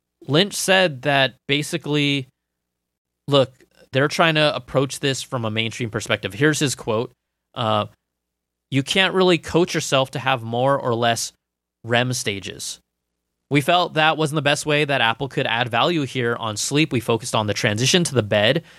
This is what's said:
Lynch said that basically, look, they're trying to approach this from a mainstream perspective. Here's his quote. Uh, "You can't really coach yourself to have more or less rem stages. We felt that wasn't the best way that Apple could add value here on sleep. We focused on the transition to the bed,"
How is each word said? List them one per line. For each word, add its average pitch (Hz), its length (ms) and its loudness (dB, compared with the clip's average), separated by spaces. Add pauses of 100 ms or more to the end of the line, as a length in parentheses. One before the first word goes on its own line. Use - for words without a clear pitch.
(280)
Lynch 175 260 2
said 180 480 2
that 135 320 2 (140)
basically, 143 800 -2 (1000)
look, 139 240 4 (400)
they're 135 160 2
trying 160 280 2
to 151 200 2
approach 131 440 -2
this 135 240 -2
from 120 220 -6
a 110 60 -2
mainstream 113 380 -4
perspective. 107 460 -4
Here's 147 240 2
his 135 160 0
quote. 117 360 -4 (440)
Uh, 107 320 0 (840)
"You 135 100 0
can't 185 320 0
really 180 240 4
coach - 380 -2
yourself 139 360 0
to - 80 -6
have 127 220 -2
more 123 380 0
or 123 160 -2
less 117 360 0 (520)
rem 120 300 0
stages. 98 640 -8 (720)
We 143 100 4
felt 170 320 2
that 156 240 2
wasn't 151 200 -2
the 151 40 0
best 143 240 0
way 151 180 2
that 139 180 0
Apple 117 260 0
could 135 180 0
add 117 240 0
value 143 340 0
here 120 340 -2
on 110 200 -6
sleep. 151 340 0
We 123 100 0
focused 117 340 -2
on 113 100 2
the 101 80 0
transition 123 520 0
to 135 100 -4
the 117 80 4
bed," 107 400 2 (160)